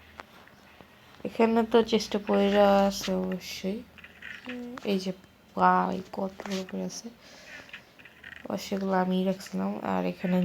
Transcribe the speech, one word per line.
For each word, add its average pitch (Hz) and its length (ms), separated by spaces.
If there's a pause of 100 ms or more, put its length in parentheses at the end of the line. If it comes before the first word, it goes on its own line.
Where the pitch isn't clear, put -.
(1300)
এখানে 226 320 (120)
তো 240 60 (140)
চেষ্টা 214 340
কইরা 202 400 (220)
আছে 196 220 (120)
অবশ্যই। 185 560 (1120)
এই 190 120
যে 185 80 (440)
ভাই, 185 400 (200)
কতগুলো 196 540
করে 190 200
আছে। - 160 (1400)
অবশ্যই 202 280
এগুলো 190 160
আমিই 185 380
রাখছিলাম। 190 400 (220)
আর 185 100 (100)
এখানে 180 320